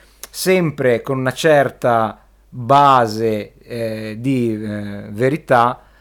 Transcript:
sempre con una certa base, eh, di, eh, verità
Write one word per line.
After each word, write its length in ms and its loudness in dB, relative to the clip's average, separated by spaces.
sempre 720 0
con 160 -4
una 140 -4
certa 880 0
base, 1120 2
eh, 600 -10
di, 360 -2
eh, 560 -8
verità 720 0